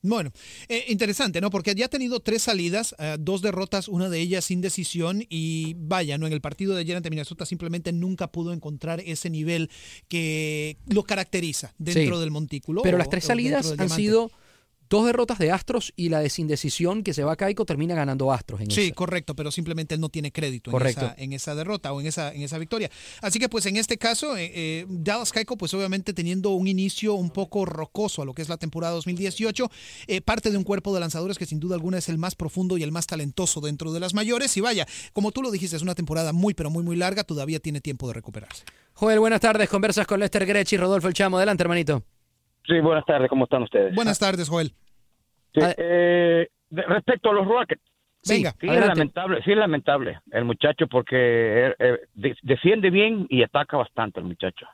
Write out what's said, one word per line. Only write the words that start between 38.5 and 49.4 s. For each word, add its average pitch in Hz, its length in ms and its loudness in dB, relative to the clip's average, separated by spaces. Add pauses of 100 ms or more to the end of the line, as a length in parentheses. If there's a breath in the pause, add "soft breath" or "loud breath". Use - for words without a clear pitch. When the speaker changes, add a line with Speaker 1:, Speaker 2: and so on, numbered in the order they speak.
Speaker 2:
Joel, 214 280 4
buenas 220 200 6
tardes, 214 300 4
conversas 202 360 2
con 196 140 0
Lester 202 240 2
Grech 202 260 2
y 202 60 4
Rodolfo 185 320 4
El 170 60 0
Chamo. 185 240 4
Adelante, 190 240 4
hermanito. 160 400 2 (640)
Speaker 3:
Sí, 165 140 6
buenas 156 260 4
tardes, 135 240 4
¿cómo 135 140 4
están 127 180 2
ustedes? 101 320 4
Speaker 1:
Buenas 214 240 2
tardes, 185 320 2
Joel. 165 240 0 (800)
Speaker 3:
Sí, 156 60 6
Speaker 2:
Ad- 175 160 4
Speaker 3:
eh, 170 720 4 (240)
de, 160 120 -4
respecto 214 460 2
a 208 60 6
los 196 120 2
Rockets. 226 360 0 (400)
Speaker 2:
Sí, 202 120 2
Speaker 1:
Venga. 165 180 2
Speaker 3:
Sí, - 140 -8
es 196 40 0
Speaker 2:
adelante. 208 240 6
Speaker 3:
lamentable, 160 500 0